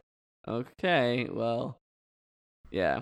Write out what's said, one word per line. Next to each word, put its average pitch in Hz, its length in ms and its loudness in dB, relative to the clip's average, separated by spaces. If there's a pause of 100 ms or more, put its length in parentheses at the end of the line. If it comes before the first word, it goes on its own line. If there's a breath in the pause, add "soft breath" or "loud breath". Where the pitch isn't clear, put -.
(460)
okay, 123 840 0
well, 117 460 -2 (920)
yeah. 85 320 0